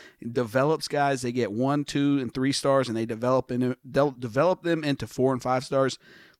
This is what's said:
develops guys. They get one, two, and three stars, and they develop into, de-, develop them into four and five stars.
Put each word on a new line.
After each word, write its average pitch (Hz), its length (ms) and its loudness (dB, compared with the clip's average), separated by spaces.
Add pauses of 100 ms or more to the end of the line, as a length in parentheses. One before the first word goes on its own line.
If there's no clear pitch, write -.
(300)
develops 127 580 0
guys. 143 340 0
They 123 100 -2
get 117 200 -2
one, 135 320 0
two, 143 360 0
and 117 140 -6
three 135 180 0
stars, 135 360 2
and 113 80 -2
they 113 100 -2
develop 123 440 0
into, 123 280 -2 (120)
de-, 139 280 2
develop 135 440 0
them 165 220 0
into 139 220 -2
four 131 260 2
and 123 80 -2
five 127 240 0
stars. 135 340 0 (420)